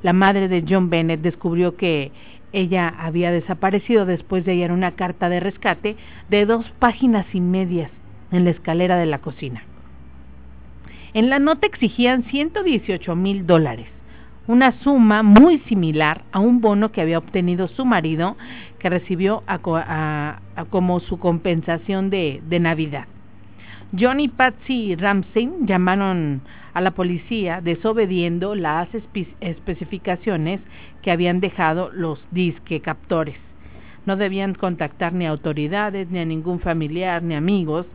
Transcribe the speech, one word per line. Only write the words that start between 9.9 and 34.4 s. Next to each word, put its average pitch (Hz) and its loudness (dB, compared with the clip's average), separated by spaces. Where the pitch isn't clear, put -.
En 226 4
la 277 4
nota 311 2
exigían 247 2
ciento 320 -2
dieciocho 208 0
mil 190 0
dólares, 147 2
una 247 6
suma 220 6
muy 269 10
similar 156 0
a 190 -2
un 240 4
bono 214 2
que - -4
había 165 2
obtenido 175 -2
su 262 -6
marido, 170 0
que 185 -2
recibió 180 0
a 190 -4
co-, 160 -2
a, 151 -4
a 165 -10
como 180 0
su 175 -8
compensación 175 -2
de, 165 -2
de 170 0
Navidad. 156 -2
John 254 2
y 294 0
Patsy 247 0
Ramsey 202 0
llamaron 185 2
a 175 -2
la 185 2
policía 175 -2
desobediendo 180 0
las 170 -2
espe-, 214 -8
especificaciones 180 -4
que 185 0
habían 175 2
dejado 170 -2
los 160 -4
disque 165 -2
captores. 156 -4
No 196 -2
debían 196 -2